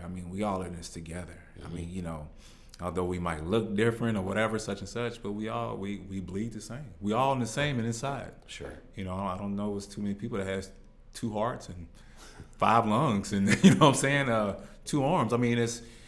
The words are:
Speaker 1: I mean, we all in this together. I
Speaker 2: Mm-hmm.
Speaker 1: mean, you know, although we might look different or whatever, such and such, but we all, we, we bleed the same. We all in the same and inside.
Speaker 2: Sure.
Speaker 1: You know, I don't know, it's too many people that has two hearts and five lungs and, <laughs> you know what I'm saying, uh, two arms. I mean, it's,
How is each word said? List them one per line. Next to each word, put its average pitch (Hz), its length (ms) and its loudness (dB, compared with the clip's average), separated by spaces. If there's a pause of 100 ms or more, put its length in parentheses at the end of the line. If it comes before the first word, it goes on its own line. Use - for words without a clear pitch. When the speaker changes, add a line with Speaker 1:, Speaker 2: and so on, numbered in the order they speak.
Speaker 1:
I 87 40 -8
mean, 90 220 -8
we 98 140 -4
all 95 180 0
in 87 140 -8
this 82 120 -12
together. 82 480 -10 (220)
I 80 80 -14
Speaker 2:
Mm-hmm. 82 100 -10
Speaker 1:
mean, 87 160 -8
you 92 100 -6
know, 80 260 -8 (520)
although 90 240 -2
we 90 140 -2
might 82 260 -2
look 101 300 0
different 117 420 0
or 95 60 -2
whatever, 107 380 0
such 101 200 -6
and 92 80 -10
such, 117 340 -6
but 101 100 -4
we 107 160 -6
all, 117 280 -4
we, 98 220 -6 (100)
we 95 120 -6
bleed 98 320 -6
the 110 80 -10
same. 127 240 -12 (160)
We 104 120 0
all 135 200 4
in 127 80 0
the 113 60 0
same 143 320 -2
and 113 80 0
inside. 117 440 -4 (160)
Speaker 2:
Sure. - 260 -12 (220)
Speaker 1:
You 98 100 -8
know, 92 120 -4
I 95 200 -2
don't 101 200 -4
know, 104 200 -2
it's 101 100 -8
too - 140 -10
many 101 140 -2
people 113 240 -6
that 95 80 -2
has 95 240 -4 (420)
two 113 200 -4
hearts 117 360 -2
and 87 180 -12 (640)
five 110 340 6
lungs 107 460 2
and, 101 160 4
<laughs> - 160 4
you 180 100 12
know - 60 4
what 156 80 10
I'm 127 60 8
saying, 139 340 2
uh, 107 320 2 (240)
two 143 200 0
arms. 139 280 4
I 117 40 4
mean, 120 220 4
it's, 117 240 0 (260)